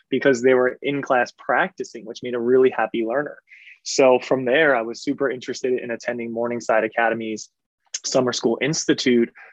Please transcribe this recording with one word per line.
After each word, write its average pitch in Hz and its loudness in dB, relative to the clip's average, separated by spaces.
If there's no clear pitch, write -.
because 131 2
they 127 4
were 127 0
in 139 -4
class 123 0
practicing, 127 -4
which 117 -16
made 123 -6
a 120 -4
really 131 4
happy 117 -2
learner. 135 -6
So 131 4
from 131 -2
there, 143 4
I 117 0
was 113 -8
super 139 -2
interested 123 -4
in 123 -8
attending 117 -6
Morningside 113 0
Academy's 113 -2
Summer 127 0
School 117 0
Institute 127 2